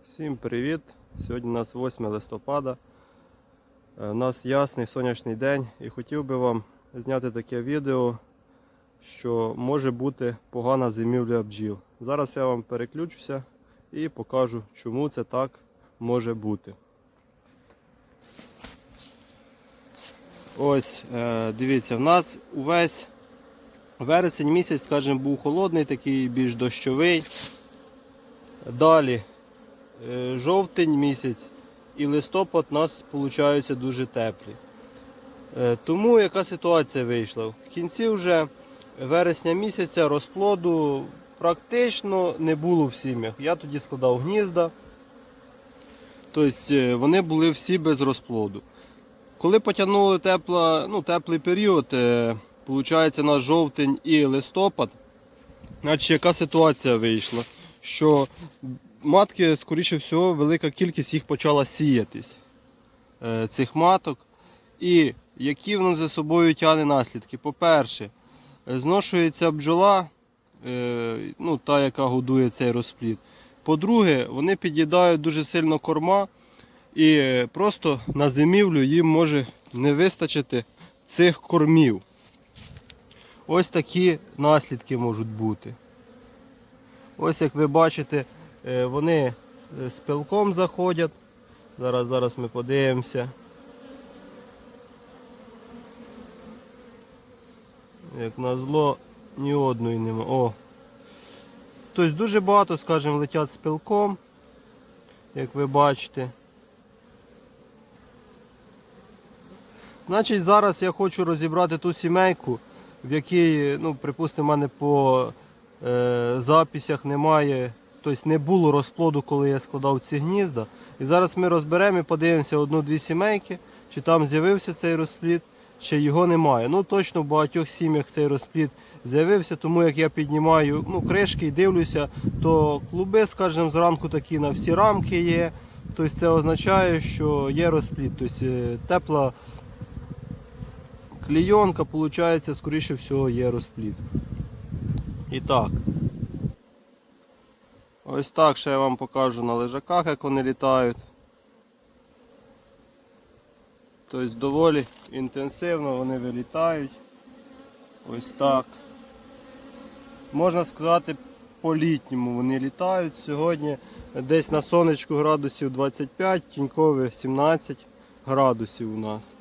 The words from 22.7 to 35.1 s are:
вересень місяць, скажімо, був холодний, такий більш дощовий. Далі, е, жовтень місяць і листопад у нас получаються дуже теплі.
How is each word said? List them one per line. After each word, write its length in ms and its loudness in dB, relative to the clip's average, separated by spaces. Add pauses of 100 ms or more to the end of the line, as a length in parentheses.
вересень 540 0
місяць, 300 0
скажімо, 380 -2
був 180 -2
холодний, 460 0
такий 440 -2
більш 260 -2
дощовий. 680 -2 (1500)
Далі, 440 4 (880)
е, 280 -6
жовтень 600 0
місяць 480 -2 (500)
і 100 -4
листопад 640 -2
у 40 -6
нас 360 -2
получаються 640 0
дуже 320 -6
теплі. 460 -6 (1080)